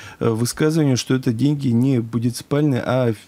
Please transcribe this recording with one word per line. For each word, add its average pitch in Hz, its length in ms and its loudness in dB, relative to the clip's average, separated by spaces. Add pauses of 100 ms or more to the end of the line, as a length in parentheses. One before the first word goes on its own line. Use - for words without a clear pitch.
(200)
э, 117 100 0
высказывание, 143 680 0
что - 180 -2
это 131 180 0
деньги 139 360 0
не 123 320 2
муниципальные, 117 840 -2
а 123 300 0 (140)